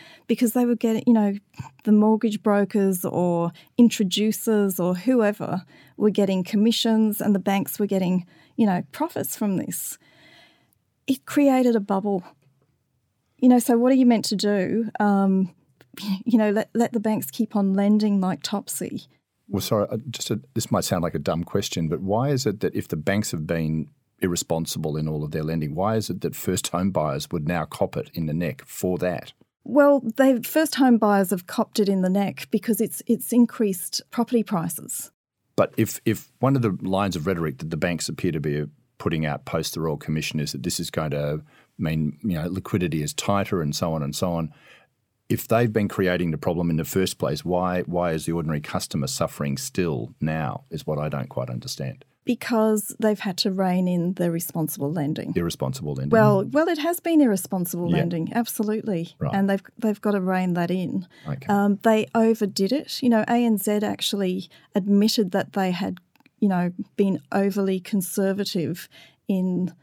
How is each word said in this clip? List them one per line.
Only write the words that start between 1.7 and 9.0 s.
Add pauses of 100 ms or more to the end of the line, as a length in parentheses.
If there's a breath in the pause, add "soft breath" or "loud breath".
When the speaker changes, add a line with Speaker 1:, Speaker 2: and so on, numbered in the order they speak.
Speaker 1:
the
mortgage
brokers
or (240 soft breath)
introducers
or
whoever (320 soft breath)
were
getting
commissions
and
the
banks
were
getting, (320 soft breath)
you
know,
profits